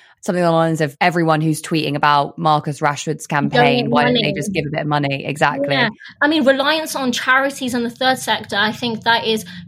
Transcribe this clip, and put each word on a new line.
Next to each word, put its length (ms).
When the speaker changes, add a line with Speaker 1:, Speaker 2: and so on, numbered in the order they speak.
Speaker 1:
something 220
along 100
the 40
lines 240
of, 200
"Everyone 380
who's 220
tweeting 340
about 420
Marcus 440
Rashford's 460
campaign, 580
Speaker 2:
Donate 60
Speaker 1:
why 120
don't 100
they 80
Speaker 2:
money. 140
Speaker 1:
just 180
give 140
a 40
bit 100
of 60
money?" 380
Exactly. 480
Speaker 2:
Yeah. 160
I 60
mean, 180
reliance 500
on 160
charities 640
and 120
the 60
third 280
sector, 360
I 160
think 320
that 220
is 200